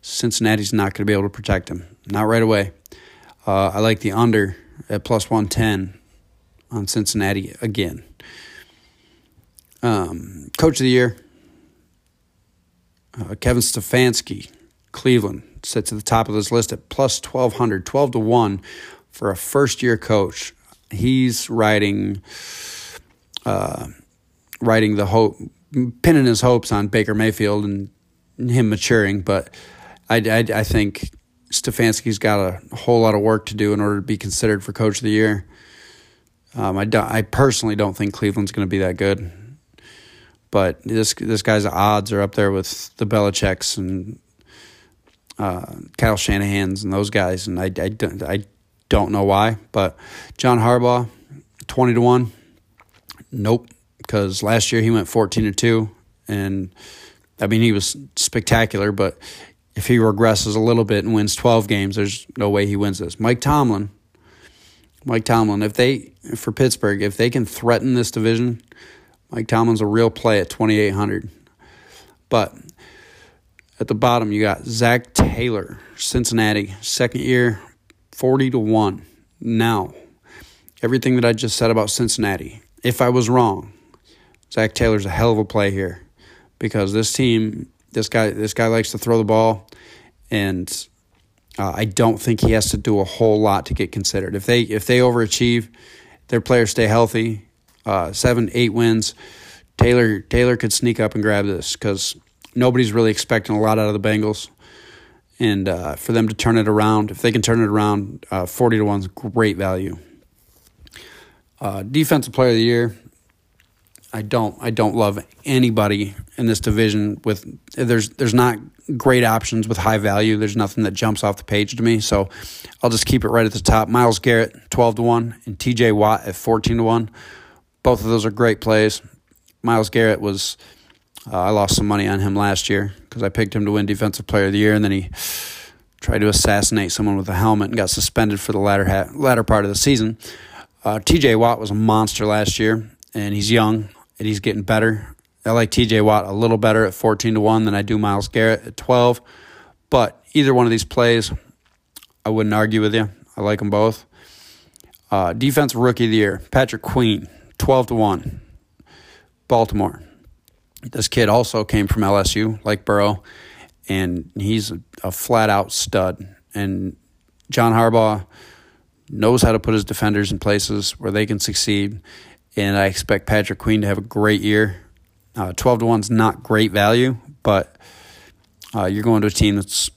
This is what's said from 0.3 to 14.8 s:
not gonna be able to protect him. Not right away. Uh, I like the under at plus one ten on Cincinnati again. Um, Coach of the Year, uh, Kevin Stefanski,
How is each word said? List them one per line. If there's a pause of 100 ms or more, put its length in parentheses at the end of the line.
not
gonna
be
able
to
protect
him. (220)
Not
right
away. (760)
Uh,
I
like
the
under (320)
at
plus
one
ten (720)
on
Cincinnati
again. (1800)
Um,
Coach
of
the
Year, (2000)
uh,
Kevin
Stefanski, (400)